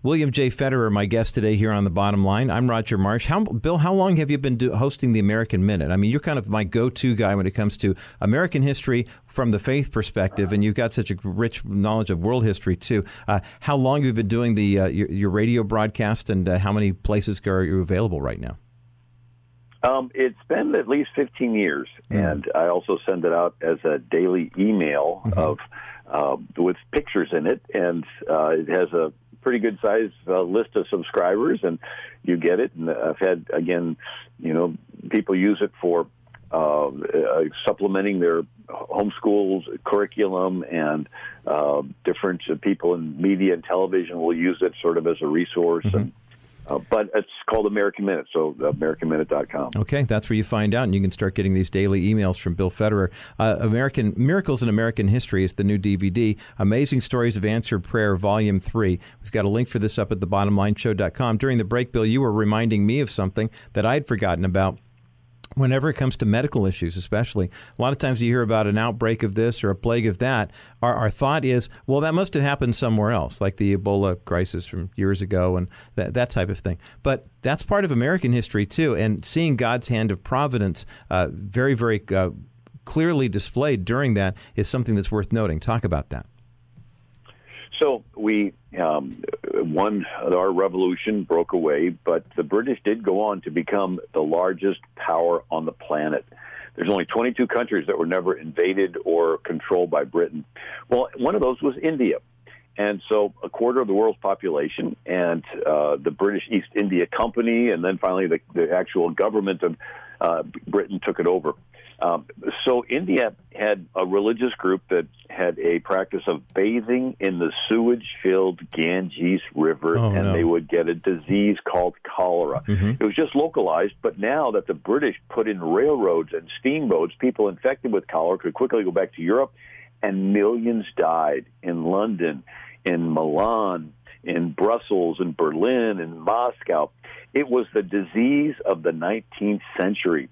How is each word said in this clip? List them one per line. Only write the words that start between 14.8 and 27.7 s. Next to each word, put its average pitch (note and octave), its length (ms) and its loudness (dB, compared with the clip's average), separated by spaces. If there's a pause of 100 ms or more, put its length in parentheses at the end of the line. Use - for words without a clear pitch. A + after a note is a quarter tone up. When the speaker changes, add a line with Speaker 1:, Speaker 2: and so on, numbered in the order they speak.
Speaker 1:
your, E2 220 0
your G2 200 0
radio A2+ 340 2
broadcast, G#2+ 640 0
and, F#2+ 220 2
uh, F2+ 80 2
how F#2+ 120 2
many G#2 220 2
places G#2 540 -2
are F#2+ 160 2
you F#2 180 2
available F2+ 400 0
right A#1 200 -4
now? A#1+ 180 -10 (1300)
Speaker 2:
Um, C3 240 0
it's B2+ 220 0 (120)
been B3+ 260 0
at D3 120 0
least C#3+ 300 0
fifteen B2 380 -2
years, D#2 340 0 (220)
Speaker 1:
Mm. F#2 220 2
Speaker 2:
and D2 220 -4
I E2 120 4
also F2 400 0
send F2 180 -2
it E2+ 80 4
out E2+ 300 2
as E2 220 0
a D2+ 160 2
daily F2 580 0
email E2 680 0
Speaker 1:
Mm-hmm. F#2 140 0
Speaker 2:
of, D#2 200 0 (480)
uh, C#2+ 300 0 (220)
with F2+ 180 2 (160)
pictures G#2+ 400 -2
in D#2+ 140 0
it, A2 160 0 (100)